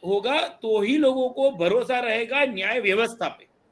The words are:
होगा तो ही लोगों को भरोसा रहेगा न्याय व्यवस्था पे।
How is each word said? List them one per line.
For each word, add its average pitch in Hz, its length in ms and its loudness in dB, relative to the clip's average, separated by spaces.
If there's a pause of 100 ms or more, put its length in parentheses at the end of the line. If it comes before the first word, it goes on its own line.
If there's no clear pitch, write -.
होगा 202 340 0
तो 220 400 -2
ही 226 160 2
लोगों 262 320 2
को 269 220 2
भरोसा 233 480 0
रहेगा 233 460 -2
न्याय 220 360 -2
व्यवस्था 202 480 0
पे। - 180 -14 (260)